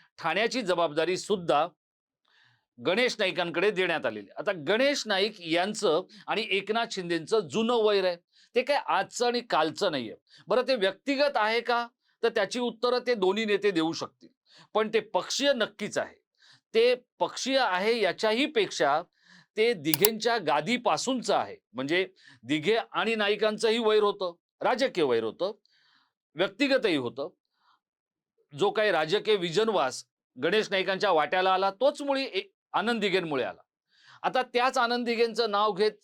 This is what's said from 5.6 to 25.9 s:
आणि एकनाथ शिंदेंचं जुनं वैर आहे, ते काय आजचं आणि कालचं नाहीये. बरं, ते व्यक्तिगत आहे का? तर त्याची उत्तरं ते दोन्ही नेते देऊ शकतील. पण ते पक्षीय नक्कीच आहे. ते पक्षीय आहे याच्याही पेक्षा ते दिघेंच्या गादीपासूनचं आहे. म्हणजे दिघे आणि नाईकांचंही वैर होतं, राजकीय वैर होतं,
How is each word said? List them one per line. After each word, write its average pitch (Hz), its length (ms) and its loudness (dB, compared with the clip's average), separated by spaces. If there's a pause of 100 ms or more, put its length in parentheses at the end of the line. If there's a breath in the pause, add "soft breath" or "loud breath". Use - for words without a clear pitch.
आणि 202 220 -4
एकनाथ 202 420 -2
शिंदेंचं 170 480 -2
जुनं 208 340 -2
वैर 214 320 2
आहे, 175 100 0 (400 soft breath)
ते 247 60 2
काय 285 160 0
आजचं 196 500 -2
आणि 240 140 -2
कालचं 165 500 0
नाहीये. 117 240 -6 (320 loud breath)
बरं, 220 140 2
ते 254 140 0
व्यक्तिगत 262 600 0
आहे 220 260 2
का? 240 260 -2 (360)
तर 226 60 4
त्याची 226 300 -2
उत्तरं 247 480 -2
ते 247 60 2
दोन्ही 208 320 2
नेते 202 260 0
देऊ 160 220 0
शकतील. - 440 -12 (340 loud breath)
पण 214 200 0
ते 220 60 4
पक्षीय 226 540 0
नक्कीच 208 440 -4
आहे. - 260 -8 (500 soft breath)
ते 240 220 4 (240)
पक्षीय - 380 -2
आहे 220 440 2
याच्याही 214 440 2
पेक्षा 165 560 2 (560 soft breath)
ते 233 160 2
दिघेंच्या 214 640 2
गादीपासूनचं 190 1000 0
आहे. 104 220 -4 (160)
म्हणजे 147 340 -2 (360 loud breath)
दिघे 156 340 0 (140)
आणि 196 240 0
नाईकांचंही 214 600 0
वैर 214 260 4
होतं, 202 300 -2 (280)
राजकीय 220 420 0
वैर 117 200 2
होतं, 160 280 -4 (840 soft breath)